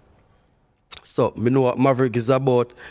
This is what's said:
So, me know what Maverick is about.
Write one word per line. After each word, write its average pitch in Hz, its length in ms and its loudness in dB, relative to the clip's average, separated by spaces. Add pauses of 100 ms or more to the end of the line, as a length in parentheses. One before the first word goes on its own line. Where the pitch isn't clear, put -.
(1040)
So, - 340 -2
me 117 140 0
know 135 100 2
what 123 160 0
Maverick 127 400 0
is 113 120 -2
about. 131 440 0 (180)